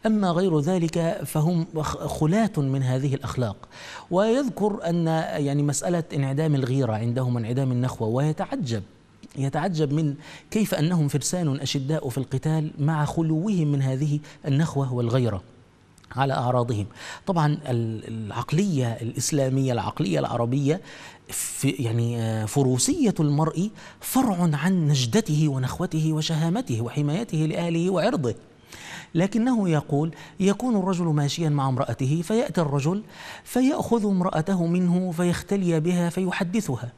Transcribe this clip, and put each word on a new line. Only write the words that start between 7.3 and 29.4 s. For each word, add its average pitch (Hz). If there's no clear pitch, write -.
انعدام 123
النخوة، 123
ويتعجب، 139
يتعجب 147
من 151
كيف 214
أنهم 156
فرسان 147
أشداء 139
في 120
القتال 151
مع 151
خلوهم 160
من 139
هذه 139
النخوة 139
والغيرة 117
على 135
أعراضهم. 120
طبعًا 170
ال-، 117
العقلية 120
الإسلامية، 131
العقلية 147
العربية 135
في -
يعني، 117
آه، 110
فروسية 143
المرء 160
فرع 190
عن 165
نجدته 151
ونخوته 156
وشهامته 160
وحمايته 147
لأهله 165
وعرضه، 175
لكنه 214